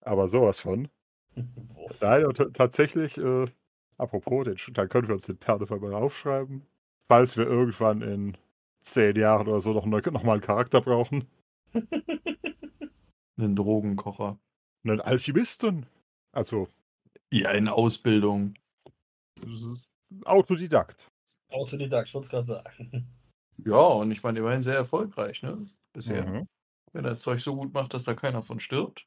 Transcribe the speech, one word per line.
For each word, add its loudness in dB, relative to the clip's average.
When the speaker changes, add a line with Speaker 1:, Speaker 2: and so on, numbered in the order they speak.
Speaker 1:
Aber 2
sowas 4
von. -4
Speaker 2:
<laughs> -20
Boah. -12
Speaker 1:
Nein, 4
und -2
t-, 0
tatsächlich, 2
äh, 0
apropos, -4
den -4
Sch-, -16
dann 0
können 2
wir 2
uns -8
den -8
Perlefer -2
mal -8
aufschreiben. -4
Falls 8
wir 2
irgendwann 2
in -4
zehn 4
Jahren 4
oder 2
so -2
noch 0
ne-, 0
noch -2
mal 4
einen 0
Charakter 2
brauchen. 0
Speaker 2:
<laughs> -2
Speaker 3:
Einen 0
Drogenkocher. -4
Speaker 1:
Einen 0
Alchemisten. -2
Also -4
Speaker 3:
Ja, 2
in 0
Ausbildung. 2
Speaker 1:
Das -14
ist -14
Autodidakt. 2
Speaker 2:
Autodidakt, -4
ich -20
wollt's -10
grad -4
sagen. -10
<laughs> -20
Speaker 3:
Ja, 4
und 6
ich -6
meine, -2
immerhin 0
sehr -2
erfolgreich, -4
ne? -10
Bisher. -6
Speaker 1:
Mhm. -8
Speaker 3:
Wenn -8
er -4
Zeug -4
so -6
gut -10
macht, -4
dass -8
da -4
keiner -4
von -12
stirbt. -6